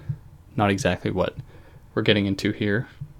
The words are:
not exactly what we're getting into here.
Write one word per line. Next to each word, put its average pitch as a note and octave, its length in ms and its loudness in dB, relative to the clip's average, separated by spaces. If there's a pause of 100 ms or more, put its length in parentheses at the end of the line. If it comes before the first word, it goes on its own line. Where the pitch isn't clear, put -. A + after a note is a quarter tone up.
(560)
not G2+ 160 4
exactly F#2+ 400 0
what F2+ 240 -2 (580)
we're A2+ 80 0
getting G#2 240 4
into G2+ 260 0
here. G#2 360 0 (320)